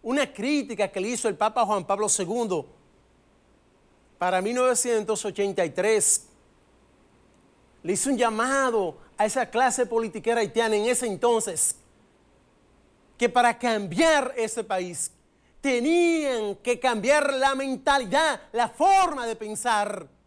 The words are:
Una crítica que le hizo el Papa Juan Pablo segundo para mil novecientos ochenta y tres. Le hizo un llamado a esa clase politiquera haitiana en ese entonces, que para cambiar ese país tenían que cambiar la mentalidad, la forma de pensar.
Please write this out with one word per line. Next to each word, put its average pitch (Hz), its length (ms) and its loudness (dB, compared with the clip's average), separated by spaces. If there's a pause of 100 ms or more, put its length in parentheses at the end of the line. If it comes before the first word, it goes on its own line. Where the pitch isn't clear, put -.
Una 269 280 0
crítica 226 580 -2
que 196 120 -6
le 196 80 -4
hizo 240 200 -4
el 196 60 -2
Papa 220 300 0
Juan 190 220 -2
Pablo 202 240 0
segundo 185 560 -2 (1500)
para 185 220 0
mil 220 140 -2
novecientos 233 720 0
ochenta 196 400 -2
y 156 60 -4
tres. 208 580 0 (1500)
Le 180 120 -4
hizo - 140 -2
un 269 80 2
llamado 226 800 0 (220)
a 214 80 4
esa 233 240 -2
clase 247 340 2
politiquera 226 560 -2
haitiana 220 360 0
en 208 80 0
ese 240 240 0
entonces, 202 680 0 (1400)
que 240 100 0
para 240 300 2
cambiar 240 760 0
ese 220 260 -4
país 180 480 -6 (500)
tenían 269 920 0
que 240 240 -4
cambiar 262 540 2
la 269 240 2
mentalidad, 269 840 0 (100)
la 226 160 0
forma 339 580 2
de 226 80 -4
pensar. 214 720 -2 (200)